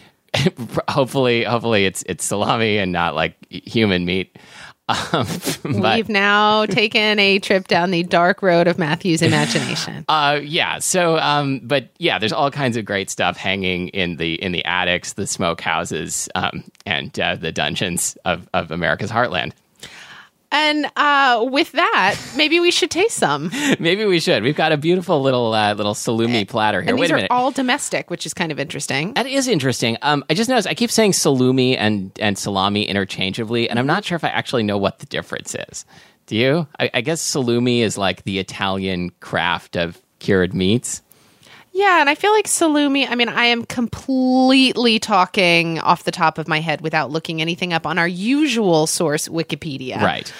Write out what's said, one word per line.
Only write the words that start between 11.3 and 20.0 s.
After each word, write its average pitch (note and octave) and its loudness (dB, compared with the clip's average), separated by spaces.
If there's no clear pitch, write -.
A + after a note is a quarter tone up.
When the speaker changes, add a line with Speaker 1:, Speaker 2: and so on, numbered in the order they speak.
Speaker 1:
but B2+ -2
yeah, G#2+ 0
there's A2 0
all C#3 0
kinds C3+ -2
of G#2+ -4
great G2 -4
stuff F2+ 0
hanging F2+ -2
in F2 -4
the, E2 -4
in F#2 -4
the E2+ -4
attics, F2 -2
the G2 -6
smokehouses, E2+ -4
um, - -4
and, - -6
uh, F2 0
the E2 -6
dungeons E2+ -4
of, F2+ -4
of E2+ -4
America's E2+ -2
heartland. F2+ -2